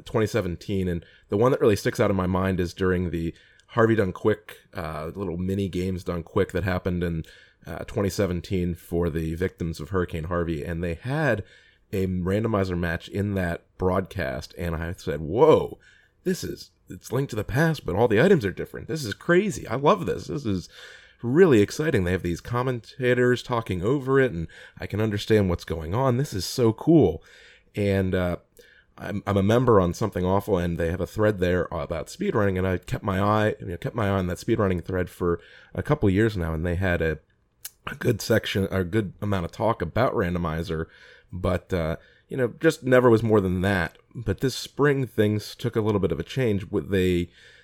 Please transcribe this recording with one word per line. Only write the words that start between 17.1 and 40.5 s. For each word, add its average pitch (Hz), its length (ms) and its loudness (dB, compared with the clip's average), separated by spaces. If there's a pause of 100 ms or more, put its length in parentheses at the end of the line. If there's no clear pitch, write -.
Link 131 200 -2
to 120 40 -6
the 104 80 -4
Past, 151 420 0
but 90 120 -2
all 120 100 4
the 110 140 6
items 165 240 4
are 90 60 0
different. - 360 -10
This 147 160 -6
is 101 100 -6
crazy. 180 540 0
I 110 80 -4
love 156 300 2
this. - 220 -4
This 139 180 -8
is 95 240 -2 (520)
really 131 400 6
exciting." 135 440 0
They 90 80 0
have 90 100 -4
these 85 160 -2
commentators 123 1040 0
talking 107 400 -4
over 135 380 2
it, 131 100 2
and 82 160 -6 (320)
I 92 80 -10
can 101 140 -4
understand 104 480 2
what's 85 160 -2
going 80 280 -6
on. 127 220 2
This 147 160 -2
is 92 140 -4
so 117 260 2
cool. 113 500 4 (520)
And, 98 400 0
uh, 90 220 0 (640)
I'm, - 280 -8
I'm 98 120 0
a 98 60 4
member 117 360 6
on 87 140 4
Something 95 320 -2
Awful, 98 320 2
and 87 200 -2
they 82 140 -2
have 85 80 -4
a 85 80 -2
thread 107 320 0
there 87 320 0
about 82 360 -6
speedrunning, 110 500 0
and 92 100 0
I 92 120 0
kept - 220 -8
my 98 200 -2
eye, 107 400 2
you 110 60 -10
know, 87 100 -8
kept - 180 -8
my 107 120 0
eye 98 120 2
on 90 80 -2
that 87 120 -6
speedrunning 98 440 0
thread 90 260 -4
for 85 300 -2 (340)
a 87 80 -6
couple 110 280 2
years 95 260 2
now, 82 180 -4
and 80 120 -4
they 87 100 0
had 87 260 0
a, 78 180 0 (680)
a - 80 -10
good 117 260 -2
section, 101 480 0
a 95 140 0
good 90 380 -2
amount 98 240 -2
of - 80 -8
talk 110 280 -2
about 104 320 0
Randomizer, 82 720 -2 (440)